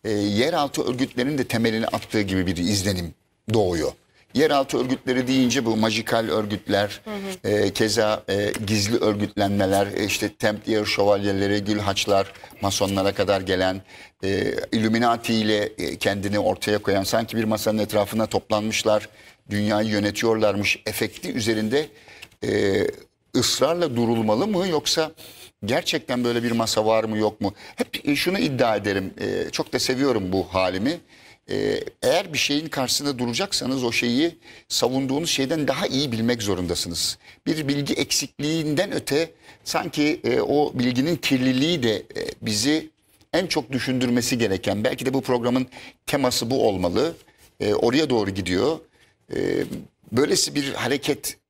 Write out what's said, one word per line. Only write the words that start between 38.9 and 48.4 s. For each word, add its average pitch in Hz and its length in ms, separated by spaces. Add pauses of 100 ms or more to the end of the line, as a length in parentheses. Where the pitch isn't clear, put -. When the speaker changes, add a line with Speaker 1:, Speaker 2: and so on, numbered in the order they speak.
Speaker 1:
öte 156 400 (320)
sanki, - 600
e, 117 180
o 147 380
bilginin 127 360
kirliliği 131 680
de, 110 120
e, - 80 (380)
bizi 120 480 (440)
en 190 140
çok - 240
düşündürmesi 123 640
gereken, 101 460
belki 123 220
de 131 80
bu 135 80
programın 123 460 (380)
teması 127 460
bu 117 160
olmalı. 98 460 (460)
E, 104 140
oraya 135 360
doğru 107 200
gidiyor. 98 500 (560)